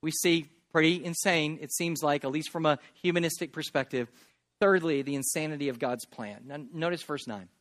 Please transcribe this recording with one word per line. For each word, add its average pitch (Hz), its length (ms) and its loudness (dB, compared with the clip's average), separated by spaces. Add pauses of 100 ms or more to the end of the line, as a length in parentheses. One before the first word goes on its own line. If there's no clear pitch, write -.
We 156 100 -2
see 170 360 2 (240)
pretty 165 320 4
insane, 165 580 0
it 151 120 -10
seems 170 280 -2
like, 147 220 2
at 135 80 -2
least 151 180 -2
from 160 160 -2
a 147 140 4 (220)
humanistic 170 500 0
perspective. 135 580 -2 (520)
Thirdly, 170 400 4
the 139 140 -2
insanity 143 520 -2
of 123 120 -4
God's 123 260 -2
plan. 104 400 -12
Now, 139 140 -12 (140)
notice 165 300 -2
verse - 240 -6
nine. 98 220 -10 (120)